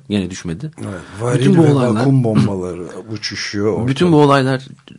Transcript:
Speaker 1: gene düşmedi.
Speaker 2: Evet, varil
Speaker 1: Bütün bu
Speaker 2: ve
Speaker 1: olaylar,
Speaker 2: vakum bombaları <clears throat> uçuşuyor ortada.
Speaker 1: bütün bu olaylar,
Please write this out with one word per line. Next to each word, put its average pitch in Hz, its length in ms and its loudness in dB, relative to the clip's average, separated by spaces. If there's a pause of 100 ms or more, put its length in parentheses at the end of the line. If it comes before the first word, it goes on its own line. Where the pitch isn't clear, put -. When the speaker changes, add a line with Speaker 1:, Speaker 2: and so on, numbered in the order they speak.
(100)
Speaker 1:
gene 95 200 -2
düşmedi. 90 480 -10
Speaker 2:
Evet, 104 220 -10 (200)
varil 120 200 0
Speaker 1:
Bütün 185 180 4
bu 160 60 6
Speaker 2:
ve 147 80 6
Speaker 1:
olaylar, 117 280 2
Speaker 2:
vakum 135 240 2
bombaları 95 640 -2 (120)
<clears throat> 104 140 -14
uçuşuyor 104 600 -4
ortada. 107 160 -2
Speaker 1:
bütün 165 240 0
bu 151 40 6
olaylar, 135 520 2 (300)